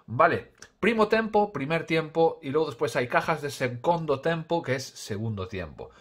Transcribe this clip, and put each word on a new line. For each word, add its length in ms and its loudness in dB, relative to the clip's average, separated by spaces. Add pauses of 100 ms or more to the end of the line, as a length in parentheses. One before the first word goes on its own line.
¿vale? 440 2 (300)
Primo 260 4
Tempo, 460 2
primer 320 -2
tiempo, 580 2
y 80 -6
luego 160 2
después 300 -4
hay 100 2
cajas 340 0
de 100 -6
Secondo 720 0
Tempo, 400 -2
que 140 -2
es 100 -4
segundo 640 -6
tiempo. 440 -10 (100)